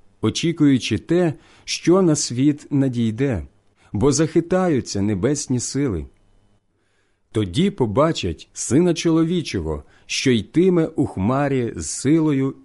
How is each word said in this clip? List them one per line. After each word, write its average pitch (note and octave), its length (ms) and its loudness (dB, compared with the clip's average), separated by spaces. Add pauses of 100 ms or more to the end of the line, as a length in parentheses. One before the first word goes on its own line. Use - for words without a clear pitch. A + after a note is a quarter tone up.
(220)
очікуючи C3+ 760 2
те, E3+ 360 0 (320)
що F3+ 360 2
на D#3+ 140 4
світ C#3 540 -2
надійде, A#2+ 800 0 (440)
бо A#2+ 200 2
захитаються D#3+ 920 0
небесні A2+ 580 0
сили. A2+ 460 -4 (1300)
Тоді A2 400 0
побачать A#2+ 800 -2
Сина E3+ 400 0
Чоловічого, D#3+ 920 -2 (220)
що - 260 0
йтиме D#3+ 540 2
у - 200 -2
хмарі B2+ 680 -2
з E2 140 -8
силою C#3 760 0